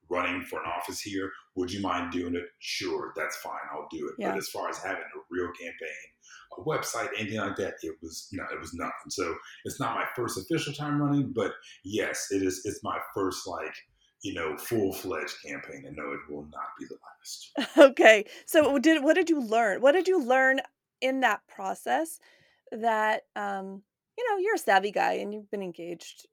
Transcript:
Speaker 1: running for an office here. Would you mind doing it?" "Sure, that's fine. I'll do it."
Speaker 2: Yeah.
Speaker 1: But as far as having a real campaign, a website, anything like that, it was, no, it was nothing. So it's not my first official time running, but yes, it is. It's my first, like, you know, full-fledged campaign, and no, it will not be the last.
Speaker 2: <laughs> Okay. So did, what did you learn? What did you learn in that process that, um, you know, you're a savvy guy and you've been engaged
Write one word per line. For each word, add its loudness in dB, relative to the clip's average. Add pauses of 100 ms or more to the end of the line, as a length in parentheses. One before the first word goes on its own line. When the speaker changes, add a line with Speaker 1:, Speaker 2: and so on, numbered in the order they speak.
Speaker 1:
running -2
for -8
an -8
office -6
here. -6 (260)
Would -2
you -4
mind -2
doing -2
it?" -2 (140)
"Sure, -4
that's -4
fine. -10 (140)
I'll -10
do -6
it." -10
Speaker 2:
Yeah. -2
Speaker 1:
But -2
as -6
far -6
as -8
having -6
a -14 (100)
real -2
campaign, -12 (520)
a -12
website, -4
anything -4
like -4
that, -2 (100)
it -8
was, -14
no, -8
it -8
was -12
nothing. -8
So -4 (300)
it's -8
not -2
my -2 (100)
first -4
official -2
time 0
running, 2
but 0 (320)
yes, -2
it 2
is. 0
It's -6
my -4 (140)
first, -2
like, -8 (460)
you -6
know, -4
full-fledged -2 (100)
campaign, -12
and -14
no, -8
it -10 (120)
will -10
not -12 (100)
be -10
the -14
last. -18 (260)
Speaker 2:
<laughs> -
Okay. 10 (220)
So 6
did, 6
what 6
did 2
you 2
learn? 2
What 8
did 4
you 4
learn 6 (400)
in 0
that 2
process -2 (520)
that, 2 (120)
um, -6 (320)
you -2
know, 2
you're 2
a 0
savvy 4
guy 2
and -4
you've -12
been -4
engaged -10